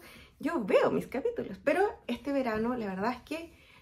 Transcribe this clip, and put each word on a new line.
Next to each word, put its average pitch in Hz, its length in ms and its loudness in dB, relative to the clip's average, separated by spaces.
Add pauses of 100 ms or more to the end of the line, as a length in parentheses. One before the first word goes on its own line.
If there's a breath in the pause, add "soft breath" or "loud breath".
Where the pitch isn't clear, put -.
(380 loud breath)
yo 285 260 -2
veo 440 280 6
mis - 160 0
capítulos, 330 560 -4
pero 311 180 4 (240)
este 254 260 -4
verano 240 440 0
la 226 100 -4
verdad 196 280 -2
es - 100 -10
que 330 340 -8 (240 soft breath)